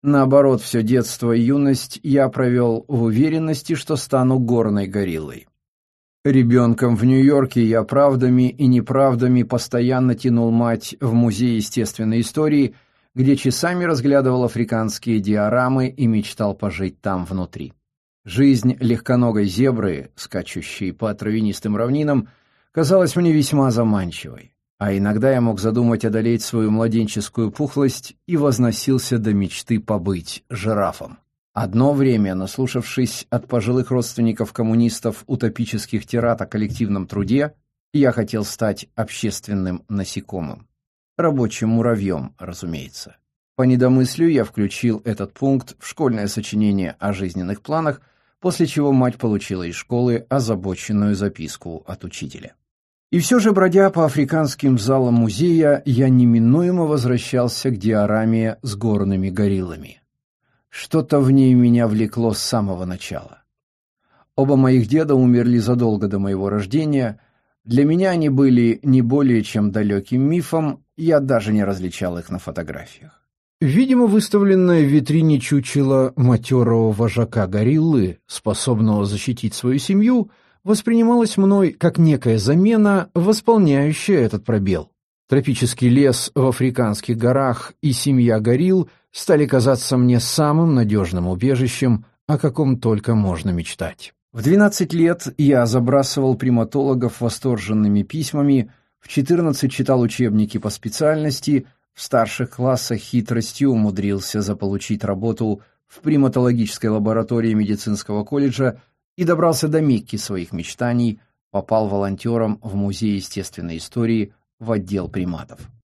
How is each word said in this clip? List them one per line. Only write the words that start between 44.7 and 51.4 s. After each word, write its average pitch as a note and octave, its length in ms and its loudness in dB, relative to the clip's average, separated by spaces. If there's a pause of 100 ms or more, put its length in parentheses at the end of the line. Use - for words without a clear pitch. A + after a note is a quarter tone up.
этот G2+ 280 -6
пункт C3+ 440 -2
в - 80 -20
школьное A#2 400 -2
сочинение G#2 720 -2
о G2 160 -4
жизненных F#2 480 -8
планах, D#3 400 -4 (380)
после F3+ 260 0
чего C#3+ 260 0
мать B2+ 260 2
получила G2+ 440 -4
из F2 140 -8
школы A#2+ 540 -2
озабоченную G#2 840 -2
записку E2+ 720 -8